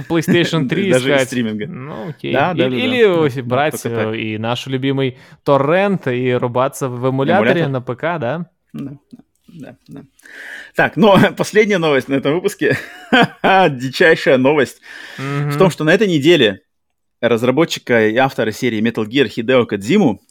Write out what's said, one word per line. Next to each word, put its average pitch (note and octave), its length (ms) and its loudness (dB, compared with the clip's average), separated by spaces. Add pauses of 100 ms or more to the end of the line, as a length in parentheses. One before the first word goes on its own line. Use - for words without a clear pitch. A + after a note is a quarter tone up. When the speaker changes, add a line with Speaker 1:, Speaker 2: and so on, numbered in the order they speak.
Speaker 1:
PlayStation E3 580 0
Speaker 2:
<laughs> - 20 -6
Speaker 1:
три D#3 220 -2
Speaker 2:
Даже B2+ 180 0
из D3 60 2
Speaker 1:
искать. C3 120 0
Speaker 2:
стриминга. A2 400 -4
Speaker 1:
Ну, D3+ 420 -12
окей. C#3 240 -8
Speaker 2:
Да, D3+ 200 0
да, B2+ 140 0
Speaker 1:
Или, B2+ 80 -4
Speaker 2:
да, A#3+ 460 2
да. D3+ 60 2
Speaker 1:
или C3 140 -4
Speaker 2:
Да, A#2+ 60 -10
Speaker 1:
брать, C3 340 -2
Speaker 2:
только B2 140 -6
так. A2 200 -2
Speaker 1:
э, - 40 -8
и A2 180 -6
наш A#2 300 -6
любимый C3+ 500 -2 (260)
торрент, F3 640 2
и B2 260 0
рубаться B2+ 560 -2
в B2 200 -4
эмуляторе B2+ 420 0 (100)
Speaker 2:
Эмулятор? D3 100 -2
Speaker 1:
на B2+ 100 -4
П B2 140 -8
К, E3 240 -4
да? C#3+ 300 -6 (240)
Speaker 2:
Да, C#3+ 180 -12 (200)
да, - 80 -20 (280)
да, D#3 280 -20 (120)
да. - 140 -20 (720)
Так, C#3+ 220 0
ну, G3+ 160 6 (120)
<laughs> F3 120 -2
последняя G3+ 400 2
новость C#3+ 320 0
на C#3 60 -2
этом C#3 180 -2
выпуске. E3+ 420 -2 (340)
<laughs> B3+ 80 4 (520)
Дичайшая C#3 680 2
новость. C3 440 2 (360)
Speaker 1:
Мгм. C#3+ 340 -4
Speaker 2:
В C#3+ 60 -4
том, F#3 120 6
что D3+ 160 -4
на E3+ 80 4
этой G#3 160 2
неделе C#3+ 520 2 (580)
разработчика A#2+ 880 0
и A2 60 -2
автора B2+ 360 0
серии A2+ 280 -2
Metal A2+ 280 -2
Gear B2 200 0
Хидео A#2 380 0
Кодзиму A2+ 640 0